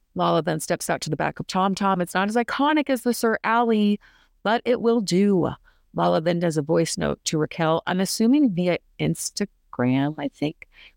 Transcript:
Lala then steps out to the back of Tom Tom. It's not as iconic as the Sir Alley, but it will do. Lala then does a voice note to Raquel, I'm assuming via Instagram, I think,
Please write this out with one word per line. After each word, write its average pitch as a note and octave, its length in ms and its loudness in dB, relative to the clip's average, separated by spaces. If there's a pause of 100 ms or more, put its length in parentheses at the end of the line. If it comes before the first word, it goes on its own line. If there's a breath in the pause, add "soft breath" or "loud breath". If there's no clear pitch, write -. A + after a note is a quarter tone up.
(140)
Lala E3+ 280 2
then D#3 180 -2
steps - 300 -4
out E3 120 -2
to - 80 -6
the D#3 60 -4
back D3+ 220 -4
of - 80 -8
Tom F#3+ 280 0
Tom. F#3+ 260 0
It's F3 140 -6
not F#3+ 140 0
as G#3+ 80 -2
iconic C#4+ 540 0
as B3+ 120 -2
the A#3+ 120 0
Sir A3+ 300 0
Alley, A3 560 2 (420 soft breath)
but A3+ 220 0
it A#3+ 160 0
will A#3 200 2
do. F#3 500 2 (440 soft breath)
Lala F3 260 2
then E3+ 200 0
does E3+ 160 0
a D#3 60 0
voice E3 360 0
note D3 260 -2
to D#3+ 140 -2
Raquel, D#3+ 480 0
I'm F#3 140 -2
assuming A3+ 540 2
via F3 240 0 (200)
Instagram, C#3+ 1200 -2
I C#3+ 100 -4
think, - 400 -8 (280 loud breath)